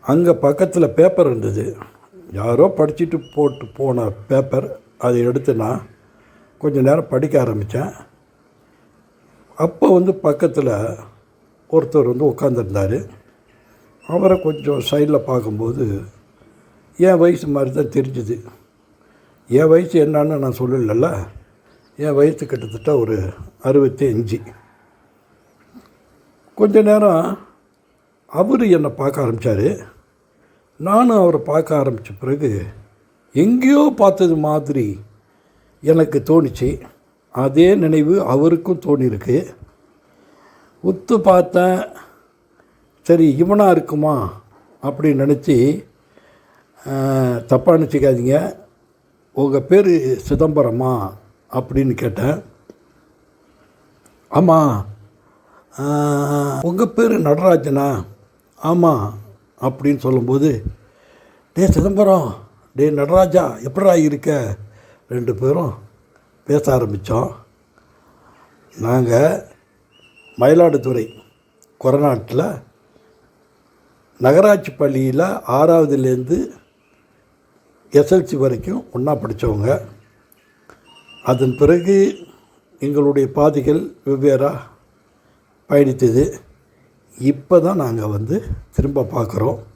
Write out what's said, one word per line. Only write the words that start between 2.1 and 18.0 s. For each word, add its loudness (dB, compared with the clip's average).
யாரோ 0
படிச்சிட்டு -4
போட்டு -2
போன -4
பேப்பர். -4
அதை -2
எடுத்து -2
நான் -6
கொஞ்ச -2
நேரம் 2
படிக்க 0
ஆரம்பிச்சேன். -6
அப்போ 0
வந்து 4
பக்கத்துல -2
ஒருத்தர் 2
வந்து -2
உட்காந்துருந்தாரு. -2
அவரை 2
கொஞ்சம் -4
சைடில் 0
பார்க்கும்போது -4
என் 4
வயசு 2
மாதிரி -2
தான் -2
தெரிஞ்சுது. -6